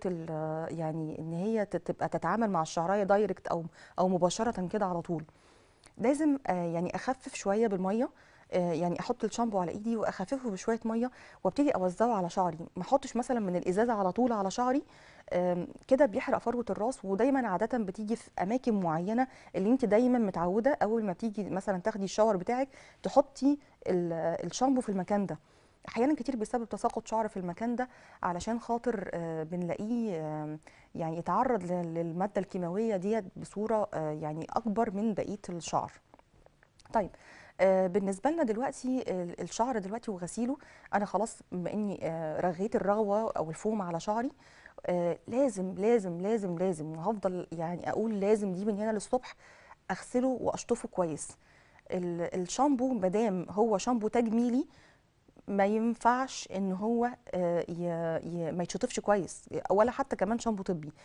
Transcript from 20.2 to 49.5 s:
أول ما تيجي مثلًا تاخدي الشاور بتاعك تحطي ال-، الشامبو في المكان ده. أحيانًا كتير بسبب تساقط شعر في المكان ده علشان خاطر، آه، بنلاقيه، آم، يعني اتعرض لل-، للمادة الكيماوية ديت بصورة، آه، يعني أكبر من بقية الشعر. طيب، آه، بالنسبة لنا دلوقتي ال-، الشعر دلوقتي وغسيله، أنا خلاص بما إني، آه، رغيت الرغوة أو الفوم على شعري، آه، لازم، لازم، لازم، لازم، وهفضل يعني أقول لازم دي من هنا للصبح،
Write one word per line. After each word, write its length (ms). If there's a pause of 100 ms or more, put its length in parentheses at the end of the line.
أول 220
ما 80
تيجي 360
مثلًا 280
تاخدي 260
الشاور 340
بتاعك 320 (340)
تحطي 540 (300)
ال-، 580
الشامبو 360
في 80
المكان 360
ده. 140 (480)
أحيانًا 280
كتير 200
بسبب 340
تساقط 380
شعر 200
في 100
المكان 380
ده 140 (340)
علشان 360
خاطر، 540
آه، 300
بنلاقيه، 800 (220)
آم، 160 (360)
يعني 240
اتعرض 440
لل-، 300
للمادة 480
الكيماوية 560
ديت 280 (100)
بصورة، 580
آه، 180
يعني 380
أكبر 420
من 220
بقية 260 (100)
الشعر. 420 (1040)
طيب، 160 (520)
آه، 260
بالنسبة 420
لنا 140
دلوقتي 640
ال-، 340
الشعر 360
دلوقتي 340
وغسيله، 460 (360)
أنا 120
خلاص 340 (120)
بما 220
إني، 300
آه، 380
رغيت 340
الرغوة 560
أو 180
الفوم 320
على 180
شعري، 320 (540)
آه، 320 (100)
لازم، 500
لازم، 440
لازم، 360
لازم، 400
وهفضل 540
يعني 380
أقول 300
لازم 340
دي 120
من 120
هنا 140
للصبح، 440 (560)